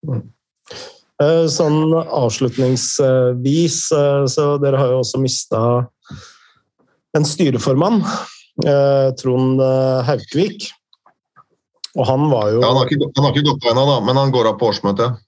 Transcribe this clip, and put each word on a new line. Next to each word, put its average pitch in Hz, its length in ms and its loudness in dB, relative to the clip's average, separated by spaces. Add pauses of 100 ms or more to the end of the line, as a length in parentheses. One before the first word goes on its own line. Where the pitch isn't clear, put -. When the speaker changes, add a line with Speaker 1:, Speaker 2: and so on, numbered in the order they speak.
Speaker 1:
Mm. 127 160 -6 (960)
Eh, 165 260 4
sånn 156 460 0
avslutningsvis, 131 2000 0
eh, 143 360 2
så 147 340 0
dere 139 160 0
har 135 100 2
jo 127 160 0
også 135 160 -4
mistet 120 680 0 (1300)
en 147 100 2
styreformann, 147 800 0 (640)
eh, 139 460 2
Trond, 131 500 0
eh, 131 420 0
Haukvik. 139 680 -4 (1200)
Og 123 120 -2
han 135 220 2
var 110 220 0
jo 117 100 2
Speaker 2:
Ja, 117 100 2
han 135 60 2
har 127 120 0
ikke, 147 260 -2
han 139 100 2
har 131 80 2
ikke 147 180 0
gått 139 200 -2
ennå, 131 140 2
da, 139 160 2
men 123 140 2
han 139 160 2
går 120 160 2
av 104 120 -2
på 113 120 2
årsmøtet. 110 460 -2 (100)